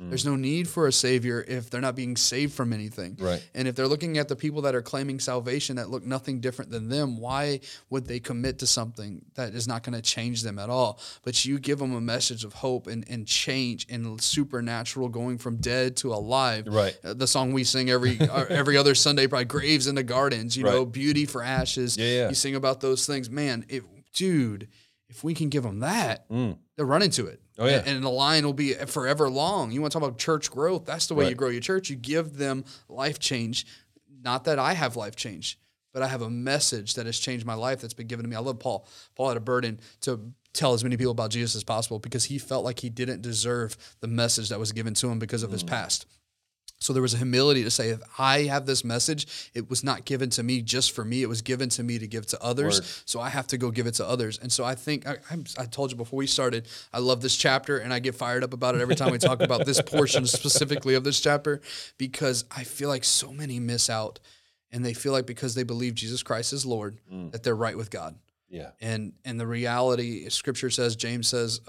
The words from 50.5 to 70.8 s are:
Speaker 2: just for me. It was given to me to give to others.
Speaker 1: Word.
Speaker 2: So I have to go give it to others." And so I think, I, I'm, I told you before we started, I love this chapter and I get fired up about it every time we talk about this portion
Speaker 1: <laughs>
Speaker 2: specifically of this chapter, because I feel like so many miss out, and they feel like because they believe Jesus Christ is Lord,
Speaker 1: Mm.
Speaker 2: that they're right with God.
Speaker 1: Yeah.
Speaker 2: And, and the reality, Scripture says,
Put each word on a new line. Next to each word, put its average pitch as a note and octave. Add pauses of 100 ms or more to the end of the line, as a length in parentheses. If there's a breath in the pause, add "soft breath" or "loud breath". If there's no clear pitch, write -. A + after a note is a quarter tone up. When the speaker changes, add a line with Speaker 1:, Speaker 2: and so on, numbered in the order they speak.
Speaker 2:
just B2
for A2
me. B2
It A#2
was A2
given B2+
to A#2+
me A#2+
to A2
give A2
to -
others. C#3+
Speaker 1:
Word. - (160 loud breath)
Speaker 2:
So A#2
I B2+
have C#3
to C3+
go B2
give A#2
it A#2
to -
others." A2+
And A#2+
so B2+
I B2+
think, D3
I, C#3 (120)
I'm, E3 (140)
I B2
told C3
you B2
before A#2+
we C#3
started, A#2+ (240 loud breath)
I A#2
love B2
this C3
chapter C3+
and A#2+
I B2
get B2
fired B2
up B2+
about B2+
it A#2+
every B2
time C3
we B2
talk B2+
about B2+
this C#3
portion C#3+
Speaker 1:
<laughs> A#2
Speaker 2:
specifically C#3
of C3
this C#3
chapter, D3 (380 loud breath)
because B2+
I B2+
feel C#3+
like B2+
so -
many C3+
miss A#2+
out, A2 (520 soft breath)
and A#2+
they A#2+
feel C#3
like C3
because B2
they B2
believe A#2+
Jesus A2+
Christ A#2+
is C#3
Lord, G#2+ (140)
Speaker 1:
Mm. F2
Speaker 2:
that A#2
they're A#2+
right A2
with A2
God. D#2 (380)
Speaker 1:
Yeah. E2 (100)
Speaker 2:
And, A2 (100)
and A#2+
the A#2
reality, A#2+
Scripture B2+
says, A#2